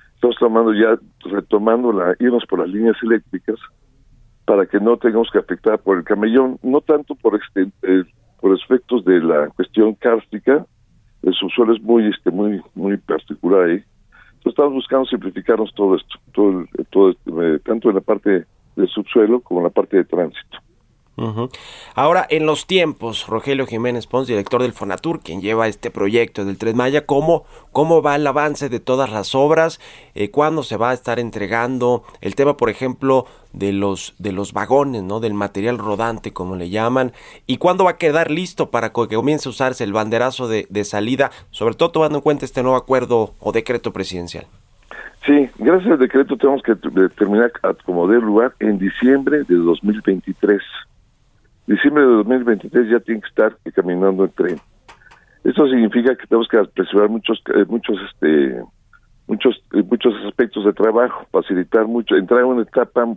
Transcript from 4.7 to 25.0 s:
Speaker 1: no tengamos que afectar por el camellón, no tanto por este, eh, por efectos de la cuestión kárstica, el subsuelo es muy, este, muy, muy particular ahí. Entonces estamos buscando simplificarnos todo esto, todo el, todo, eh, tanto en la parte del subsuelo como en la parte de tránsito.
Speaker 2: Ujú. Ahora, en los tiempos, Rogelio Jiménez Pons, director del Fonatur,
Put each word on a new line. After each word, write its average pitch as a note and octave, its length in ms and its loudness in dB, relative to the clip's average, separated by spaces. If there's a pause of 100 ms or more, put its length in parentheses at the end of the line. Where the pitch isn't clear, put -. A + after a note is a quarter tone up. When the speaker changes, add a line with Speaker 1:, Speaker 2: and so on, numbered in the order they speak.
Speaker 1:
no A2+ 180 2
tengamos A2+ 340 0
que G#2 80 2
afectar G#2+ 400 -2
por G2 180 0
el E2+ 60 -4
camellón, A2+ 600 0
no C3 180 0
tanto D3 340 0
por G#2 240 0
este, G2 320 -4 (120)
eh, F#2 200 2 (380)
por F#2+ 160 4
efectos B2 480 -2
de F2+ 160 6
la D#2 280 0
cuestión G#2+ 440 0
kárstica, A#2 720 0 (580)
el F#2 100 2
subsuelo A2 420 0
es A2 60 -8
muy, A2+ 260 2
este, F#2+ 240 -2
muy, G2+ 300 -2 (140)
muy G2 220 -4
particular F2 720 0
ahí. E2+ 140 -2 (540)
Entonces - 140 -4
estamos C#3+ 220 2
buscando C3 320 -2
simplificarnos G#2 720 -6
todo F#2+ 200 2
esto, - 200 -6 (180)
todo G2 280 0
el, - 280 -10
todo, F#2+ 220 4
eh, D#2+ 520 -2
tanto A2+ 260 -2
en G2 60 2
la G2 60 -2
parte G2+ 440 -2 (300)
del G2 140 0
subsuelo A2 500 2
como F2+ 220 -4
en E2+ 40 0
la F2 40 0
parte G2 280 0
de F2+ 60 2
tránsito. - 540 -6 (640)
Speaker 2:
Ujú. A#2 300 -6 (460)
Ahora, D#3+ 340 2
en D#3 160 0
los D3+ 220 -2
tiempos, D#3 580 -2
Rogelio C3+ 400 -4
Jiménez A#2 400 -4
Pons, B2+ 220 -2
director A#2+ 340 -2
del B2 100 -2
Fonatur, G#2 480 -6